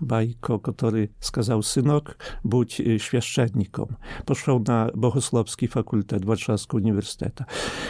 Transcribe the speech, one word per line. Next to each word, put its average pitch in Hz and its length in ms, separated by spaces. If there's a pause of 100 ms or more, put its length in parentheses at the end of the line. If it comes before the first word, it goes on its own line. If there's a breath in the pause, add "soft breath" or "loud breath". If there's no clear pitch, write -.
Bajko, 117 580
który 110 500 (120)
skazał 110 420
synok, 143 540 (280 loud breath)
budź, 120 360
e, 113 180
święcennikiem. - 880 (380 loud breath)
Poszedł 131 440
na 113 260
Bohosłowski 117 720
Fakultet 107 560
Warszawskiego 107 580
Uniwersytetu. 107 640 (460 loud breath)